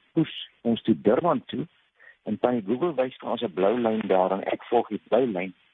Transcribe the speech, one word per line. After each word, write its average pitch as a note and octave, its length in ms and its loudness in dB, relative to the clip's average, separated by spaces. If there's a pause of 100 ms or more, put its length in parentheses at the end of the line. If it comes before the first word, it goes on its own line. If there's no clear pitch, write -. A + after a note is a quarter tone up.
(140)
koers - 360 -2 (120)
ons A#2 200 0
toe - 200 2
Durban C#3+ 440 2
toe, C3+ 220 -8 (560)
en A2 160 -4
tannie B2 280 0
Google C3+ 260 0
wys B2+ 240 -2
vir B2+ 120 -10
ons A2+ 120 -4
'n G#2+ 120 -4
blou G2 240 2
lyn A2 300 0
daar, F#2 240 4
en G2 120 -4
ek - 200 -4
volg A#2+ 240 0
die G2+ 200 -6
blou A#2+ 180 4
lyn, F#2 280 -4 (200)